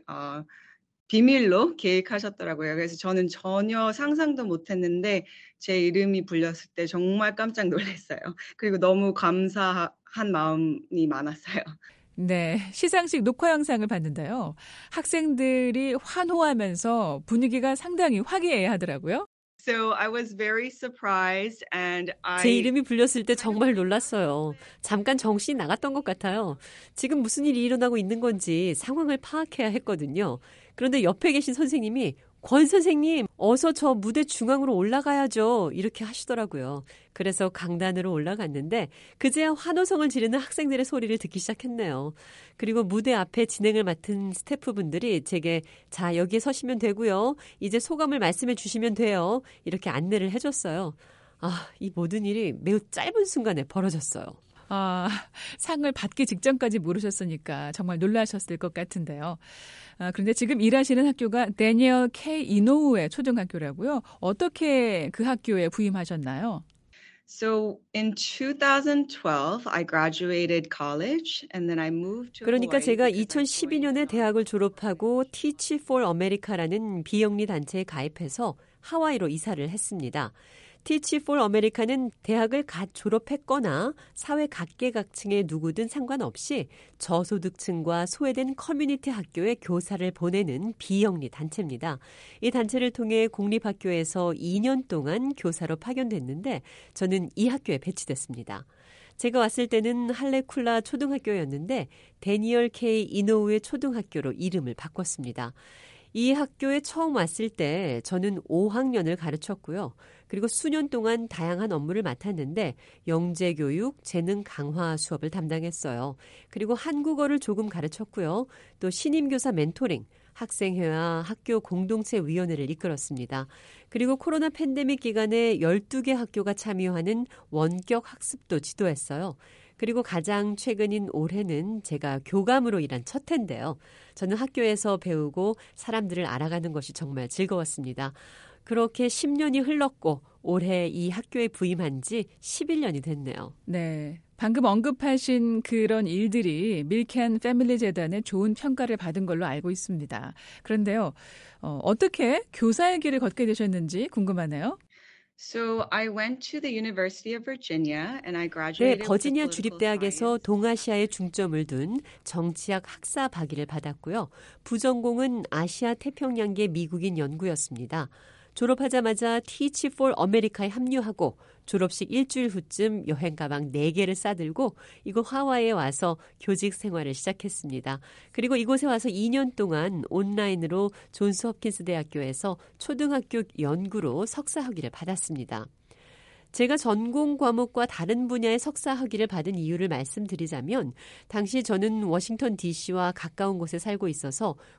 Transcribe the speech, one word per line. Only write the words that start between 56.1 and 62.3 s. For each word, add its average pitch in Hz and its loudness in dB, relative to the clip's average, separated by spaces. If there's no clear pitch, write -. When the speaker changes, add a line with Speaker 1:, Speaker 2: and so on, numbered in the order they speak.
Speaker 2:
직전까지 233 2
모르셨으니까 160 -4
정말 180 -4
놀라셨을 208 0
것 170 -6
같은데요. 165 -6
아, 180 -4
그런데 202 2
지금 233 2
일하시는 262 6
학교가 240 0
데니엘 247 6
K 311 -4